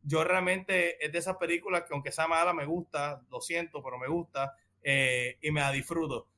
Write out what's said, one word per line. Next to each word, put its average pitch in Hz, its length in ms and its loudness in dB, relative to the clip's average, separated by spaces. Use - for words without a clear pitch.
Yo 156 200 2
realmente 180 760 2
es 151 100 -4
de 170 60 0
esas 185 180 -2
películas 170 460 0
que 160 100 -8
aunque 139 180 -4
sea 160 160 0
mala 170 260 4
me 156 120 -2
gusta, 147 640 -4
lo 127 100 -8
siento, 165 420 -4
pero 127 160 -8
me 127 100 -6
gusta, 143 460 -2
eh, 131 600 2
y 151 80 -2
me 151 120 2
la 139 100 2
disfruto. 139 560 -2